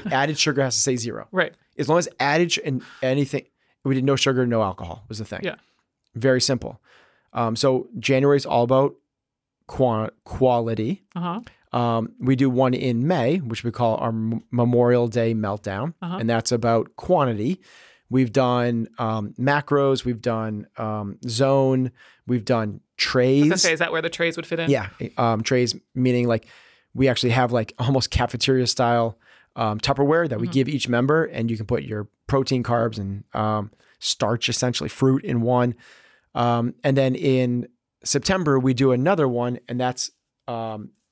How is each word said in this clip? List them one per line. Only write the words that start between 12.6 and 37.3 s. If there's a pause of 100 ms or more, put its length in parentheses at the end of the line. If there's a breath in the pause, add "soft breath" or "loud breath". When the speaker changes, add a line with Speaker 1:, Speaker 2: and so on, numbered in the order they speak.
Speaker 2:
in
May,
which
we
call
our
M-, (100)
Memorial
Day
Meltdown.
Speaker 1:
Uh-huh.
Speaker 2:
And
that's
about
quantity. (480 soft breath)
We've
done, (100)
um,
macros,
we've
done, (100)
um, (100)
zone, (340 soft breath)
we've
done (160)
trays.
Speaker 1:
I
was
gonna
say,
is
that
where
the
trays
would
fit
in?
Speaker 2:
Yeah. (300)
Um,
trays, (180)
meaning,
like, (480 soft breath)
we
actually
have,
like,
almost
cafeteria
style, (380 soft breath)
um,
Tupperware
that
we
Speaker 1:
Mm-hmm.
Speaker 2:
give
each
member,
and
you
can
put
your (200)
protein,
carbs,
and,
um, (280 soft breath)
starch,
essentially
fruit
in
one. (580 soft breath)
Um, (100)
and
then
in (380)